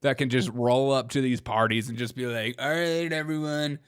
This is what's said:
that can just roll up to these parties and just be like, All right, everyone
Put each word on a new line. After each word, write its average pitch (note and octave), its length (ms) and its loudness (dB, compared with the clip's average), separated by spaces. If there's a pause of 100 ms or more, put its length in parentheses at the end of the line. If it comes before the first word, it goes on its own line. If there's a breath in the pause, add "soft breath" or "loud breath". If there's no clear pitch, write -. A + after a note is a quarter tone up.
that C3+ 160 2
can C#3 120 0
just B2+ 200 2
roll B2 420 2
up B2+ 200 0
to C#3 100 0
these B2+ 200 0
parties A2 480 2
and A2+ 80 -6
just A#2 180 -6
be B2+ 100 -6
like, A#2 340 -4
All C#3 100 -2
right, E3 420 0
everyone D3+ 760 -2